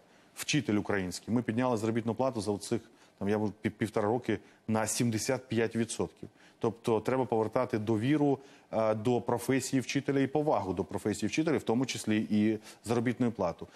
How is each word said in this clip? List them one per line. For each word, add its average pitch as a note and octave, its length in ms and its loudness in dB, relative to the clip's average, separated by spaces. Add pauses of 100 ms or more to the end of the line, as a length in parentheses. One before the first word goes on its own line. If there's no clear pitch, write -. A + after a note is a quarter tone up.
(340)
Вчитель - 400 -2
український. G2 600 -2
Ми B2 80 2
підняли B2 340 0
заробітну A2+ 380 0
плату B2 260 0
за G2+ 120 -2
оцих, A2 280 -2 (380)
там, G2 100 -4
я G#2+ 100 2
можу, G#2+ 220 -2
пів-, G#2+ 120 -2
півтора G#2+ 360 0
роки A2 300 0 (300)
на A2 180 2
сімдесят A#2 600 -2
п'ять A2+ 280 0
відсотків. G#2 520 -4 (300)
Тобто A2+ 420 0
треба B2+ 240 0
повертати A2+ 540 0
довіру, B2+ 600 2 (340)
е, A2 220 2
до A#2 260 0
професії B2+ 600 0
вчителя C#3 400 0
і C3+ 60 2
повагу C3 460 0
до F2+ 120 0
професії G#2 440 -2
вчителя, D#3 300 0
в - 40 -8
тому A#2+ 240 0
числі G#2+ 440 -2
і G#2+ 280 2 (260)
заробітну A#2 480 0
плату. - 440 -4